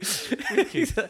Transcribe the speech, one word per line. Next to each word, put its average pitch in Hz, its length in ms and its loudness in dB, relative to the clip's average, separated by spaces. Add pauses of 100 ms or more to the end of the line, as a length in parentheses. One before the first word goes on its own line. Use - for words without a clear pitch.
(580)
Wicked. - 520 2